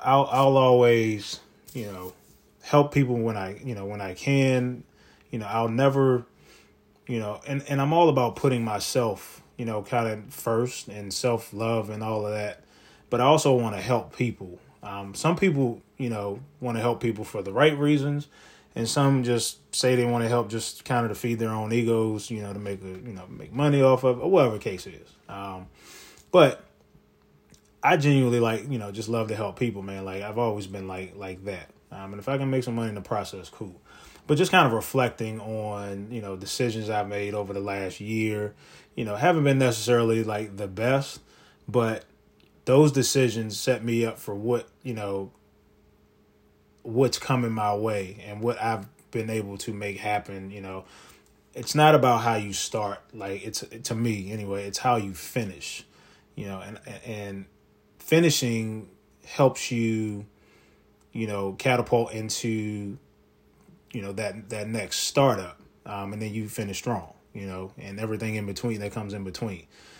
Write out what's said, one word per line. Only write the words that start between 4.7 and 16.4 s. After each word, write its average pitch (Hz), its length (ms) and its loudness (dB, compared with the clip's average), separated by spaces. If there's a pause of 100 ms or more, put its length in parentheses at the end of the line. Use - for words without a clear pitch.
you 117 80 -6
know, 110 80 -8
I'll 113 240 0
never, 131 560 4 (800)
you 120 120 -4
know, 104 280 -6
and, 139 200 -6
and 139 140 -2
I'm 147 140 2
all 170 160 8
about 127 260 2
putting 127 260 2
myself, 110 800 -2 (160)
you 123 80 -8
know, 110 160 -4
kinda 110 480 -2
first 120 600 -2
and 101 220 -10
self-love 113 800 -2
and 107 140 -8
all 110 240 -2
of 107 80 -4
that, 104 280 -6 (460)
but 120 140 2
I - 20 4
also 147 300 6
wanna 110 260 0
help 117 340 -2
people. 98 440 -6 (240)
Um, 98 320 -10
some 165 200 2
people, 139 460 2 (160)
you 127 140 -4
know, 104 300 -4 (200)